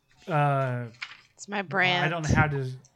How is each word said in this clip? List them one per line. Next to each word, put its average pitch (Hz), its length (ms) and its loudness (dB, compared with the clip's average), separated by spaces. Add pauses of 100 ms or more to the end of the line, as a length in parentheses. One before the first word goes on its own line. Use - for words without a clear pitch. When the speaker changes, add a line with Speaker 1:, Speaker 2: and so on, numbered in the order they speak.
(280)
Speaker 1:
uh, 135 580 0 (500)
Speaker 2:
It's - 120 -20
my 202 120 2
Speaker 1:
I - 20 -2
don't 185 80 -8
know - 0 -
Speaker 2:
brand. 180 580 0
Speaker 1:
how 156 200 4
to, 139 220 -4 (260)